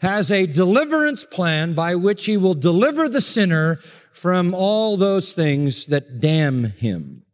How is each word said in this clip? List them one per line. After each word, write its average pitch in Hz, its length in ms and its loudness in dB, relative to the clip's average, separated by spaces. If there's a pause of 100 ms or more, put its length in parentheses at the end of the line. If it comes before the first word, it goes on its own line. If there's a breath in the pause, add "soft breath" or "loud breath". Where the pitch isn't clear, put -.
has 190 280 0
a 196 160 2
deliverance 269 800 0
plan 165 480 -2
by 170 220 -2
which 190 300 0
he 214 120 0
will 185 160 2
deliver 214 560 2
the 247 120 0
sinner 165 560 0 (340 loud breath)
from 180 420 0
all 208 420 0
those 196 380 0
things 143 540 0
that 135 320 -4
damn 147 460 0
him. 90 580 -6 (100)